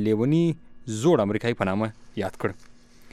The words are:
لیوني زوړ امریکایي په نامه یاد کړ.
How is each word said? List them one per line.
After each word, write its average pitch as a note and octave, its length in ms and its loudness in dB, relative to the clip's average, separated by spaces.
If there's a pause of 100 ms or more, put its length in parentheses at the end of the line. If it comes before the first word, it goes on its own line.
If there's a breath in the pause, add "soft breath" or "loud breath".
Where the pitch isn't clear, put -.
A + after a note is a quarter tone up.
لیوني B2+ 400 2 (560)
زوړ C#3 260 4
امریکایي A2 320 -2
په G2 120 0
نامه G#2+ 200 -2 (320)
یاد F#2 160 -8
کړ. G2 160 -4 (580 soft breath)